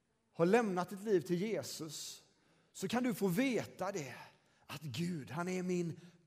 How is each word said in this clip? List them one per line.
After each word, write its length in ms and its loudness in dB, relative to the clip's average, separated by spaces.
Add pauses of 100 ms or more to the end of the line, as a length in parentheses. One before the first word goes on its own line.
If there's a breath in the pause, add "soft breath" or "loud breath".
(340)
har 120 4
lämnat 440 4
ditt 140 -10
liv 180 4
till 200 0
Jesus 840 -6 (500 soft breath)
så 140 -4
kan 160 0
du 100 2
få 140 2
veta 640 0
det, 240 -6 (520 soft breath)
att 140 -10
Gud, 500 -4
han 160 -2
är 160 -2
min 360 0 (280 loud breath)